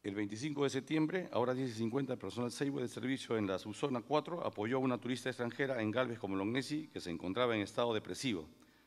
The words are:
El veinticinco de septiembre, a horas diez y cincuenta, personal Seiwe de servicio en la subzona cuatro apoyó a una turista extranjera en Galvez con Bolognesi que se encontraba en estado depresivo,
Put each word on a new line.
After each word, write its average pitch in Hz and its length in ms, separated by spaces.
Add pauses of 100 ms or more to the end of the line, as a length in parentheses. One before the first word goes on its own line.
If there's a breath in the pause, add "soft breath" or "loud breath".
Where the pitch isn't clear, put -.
El 101 140
veinticinco 110 480
de 139 60
septiembre, 156 600
a - 100
horas 123 180
diez 131 140
y - 20
cincuenta, 120 420
personal 113 360
Seiwe 139 300
de 123 60
servicio 123 500
en 107 80
la 95 140
subzona 120 420
cuatro 151 440
apoyó 110 320
a - 20
una 131 180
turista 120 320
extranjera 123 520
en 107 100
Galvez 117 260
con 98 140
Bolognesi 123 560
que - 140
se 87 100
encontraba 98 420
en 107 80
estado 120 320
depresivo, 107 540 (400 loud breath)